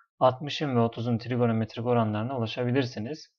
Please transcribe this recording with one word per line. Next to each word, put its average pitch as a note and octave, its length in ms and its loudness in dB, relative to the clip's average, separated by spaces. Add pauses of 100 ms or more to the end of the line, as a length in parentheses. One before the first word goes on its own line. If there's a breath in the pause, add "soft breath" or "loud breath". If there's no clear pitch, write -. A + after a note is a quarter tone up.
(200 soft breath)
altmışın C3+ 560 0
ve A#2+ 40 6
otuzun A#2 380 0
trigonometrik A#2 680 0
oranlarına A#2 520 0
ulaşabilirsiniz. B2 1000 -2